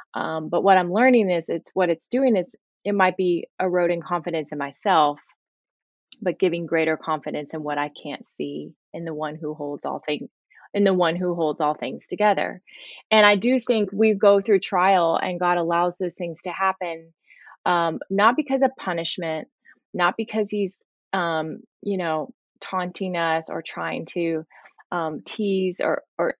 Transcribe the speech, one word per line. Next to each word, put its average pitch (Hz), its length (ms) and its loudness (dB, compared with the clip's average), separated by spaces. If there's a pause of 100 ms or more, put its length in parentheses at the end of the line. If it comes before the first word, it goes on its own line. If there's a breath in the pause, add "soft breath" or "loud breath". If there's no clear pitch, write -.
(120 loud breath)
Um, 160 380 -6
but 175 120 0
what 190 140 6
I'm 175 160 2
learning 226 380 4
is 170 180 -2
it's, 165 240 -6
what 185 160 2
it's 170 200 -2
doing 254 280 2
is - 180 -2 (300)
it 202 100 -2
might 185 220 4
be 175 320 0 (100)
eroding 175 440 0
confidence 165 500 -4
in 147 60 -6
myself, 147 600 2 (1040)
but 185 160 -2
giving 170 280 0
greater 160 320 0
confidence 151 560 -6
in 156 80 -6
what 147 160 -4
I 147 120 -2 (120)
can't - 240 -10 (100)
see, 147 360 -8 (200)
in 170 120 -10
the 165 100 -6
one 151 220 -6
who 151 180 -8
holds 147 320 -8
all 139 180 -8
things, 147 240 -6 (460 soft breath)
in 202 100 2
the 196 80 6
one 175 240 2
who 180 180 -2
holds 156 280 -2
all 151 120 2
things 147 320 -10
together. 180 540 0 (500 loud breath)
And 214 140 6
I 208 120 6
do 240 220 2
think 220 320 0
we 214 220 4
go 202 280 6
through 196 200 2
trial 180 560 2
and 180 240 -4
God 175 160 2
allows 170 400 0
those 180 180 -6
things 170 280 -8
to 180 80 -8
happen, 170 640 -4 (520 loud breath)
um, 170 360 2 (100)
not 208 260 4
because 269 260 0
of 262 140 2
punishment, 170 720 -6 (460 soft breath)
not 180 240 2
because 214 320 -2
he's, 202 280 -4 (360)
um, 160 460 -2 (200)
you 202 160 -4
know, 160 380 -4 (260)
taunting 180 560 -6
us 165 320 -2
or 165 140 -6
trying 165 440 -8
to, 165 380 -2 (480 soft breath)
um, 160 320 -4
tease 190 560 -2
or, - 220 0 (160)
or - 220 -2